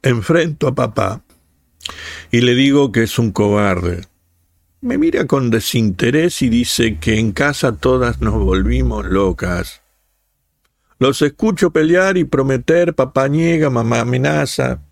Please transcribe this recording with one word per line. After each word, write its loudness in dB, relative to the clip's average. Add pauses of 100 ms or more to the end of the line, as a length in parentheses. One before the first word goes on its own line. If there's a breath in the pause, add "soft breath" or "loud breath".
Enfrento 0
a -2
papá -2 (1080 loud breath)
y 4
le 4
digo 2
que 0
es -2
un 0
cobarde. 0 (720)
Me -4
mira 0
con 0
desinterés 0
y 2
dice 0
que 0
en 0
casa -2
todas 0
nos 0
volvimos 0
locas. -2 (1200)
Los 2
escucho 0
pelear 2
y 2
prometer, 0
papá 0
niega, 2
mamá 0
amenaza. -2